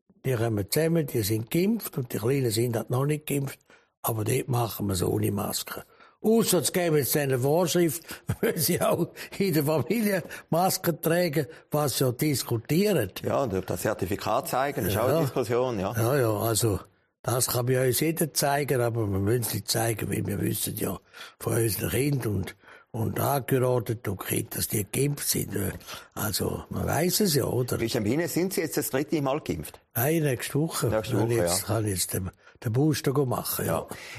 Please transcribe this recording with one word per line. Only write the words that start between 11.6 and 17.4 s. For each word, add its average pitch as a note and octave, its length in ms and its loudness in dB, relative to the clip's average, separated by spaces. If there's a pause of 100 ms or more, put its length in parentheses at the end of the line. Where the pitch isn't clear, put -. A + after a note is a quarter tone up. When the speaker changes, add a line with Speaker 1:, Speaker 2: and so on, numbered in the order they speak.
Speaker 1:
was D3 300 0
ja C3 120 4
diskutiert. D3 1120 0
Speaker 2:
Ja, A2+ 200 2
und A2+ 120 0
ob F#2 120 0
das F#2 160 -4
Zertifikat G#2 640 0
zeigen, C3+ 380 0
ist G2 100 0
auch A2+ 120 2
Speaker 1:
Ja. C#3 80 4
Speaker 2:
eine E3 60 4
Diskussion, B2 560 0
ja. F#2+ 180 -2
Speaker 1:
Ja, A2+ 200 2
ja, A2+ 200 2
also, G#2+ 440 0 (420)
das B2 240 0